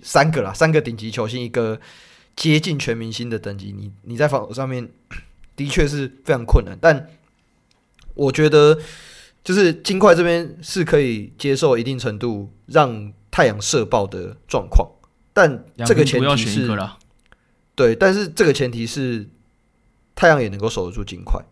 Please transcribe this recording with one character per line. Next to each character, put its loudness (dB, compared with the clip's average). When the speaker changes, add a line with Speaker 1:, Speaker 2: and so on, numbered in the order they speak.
Speaker 1:
三 2
个 -2
啦， -6
三 2
个 2
顶 -8
级 -10
球 -6
星， -8
一 -10
个 -4
接 2
近 -4
全 -4
明 -10
星 -10
的 -4
等 -10
级， -12
你， -12
你 -14
在 0
防 -2
守 -12
上 -6
面 -8
<clears throat> -20
的 -8
确 0
是 -4
非 2
常 -6
困 4
难。 -14
但 4
我 0
觉 4
得， 8
就 -4
是 4
金 -4
块 8
这 2
边 -2
是 -4
可 4
以 -4
接 -2
受 2
一 -2
定 -6
程 -6
度 -6
让 0
太 2
阳 -2
射 -2
爆 -2
的 -12
状 -6
况， 2
但 2
这 4
个 4
前 0
提 -
是， -
Speaker 2:
两 -
边 -
不 0
要 2
选 -2
一 -4
个 -4
啦。 -8
Speaker 1:
对， 4
但 4
是 -2
这 0
个 4
前 -2
提 -8
是 -6
太 4
阳 4
也 -4
能 -10
够 -2
守 -4
得 -12
住 -8
金 -14
块。 -2